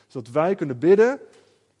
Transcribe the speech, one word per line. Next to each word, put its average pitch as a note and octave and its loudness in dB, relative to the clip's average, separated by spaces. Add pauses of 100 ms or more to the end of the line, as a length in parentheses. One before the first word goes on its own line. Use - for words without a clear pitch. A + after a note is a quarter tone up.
Zodat A#2 -16
wij E3 -2
kunnen C#3+ -8
bidden, G#3+ 2 (600)